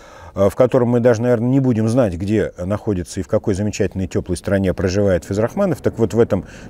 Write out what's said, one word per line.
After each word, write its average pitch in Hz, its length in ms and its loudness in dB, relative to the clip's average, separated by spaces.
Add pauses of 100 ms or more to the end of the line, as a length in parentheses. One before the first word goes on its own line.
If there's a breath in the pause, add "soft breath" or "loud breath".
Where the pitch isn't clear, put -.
(340 loud breath)
э, 98 160 2
в - 60 -2
котором 123 340 4
мы 120 100 2
даже, 117 220 4
наверное, 123 280 0
не 135 100 2
будем 113 280 2
знать, 113 280 0
где 95 420 -2
находится 92 600 -4
и 95 40 -4
в - 40 -10
какой 107 260 0
замечательной 95 540 -2
теплой 90 280 -4
стране 98 380 0
проживает 95 520 0
Фазрахманов, 127 560 -2
так - 180 -2
вот 113 140 0
в 110 60 2
этом 110 260 0 (240 loud breath)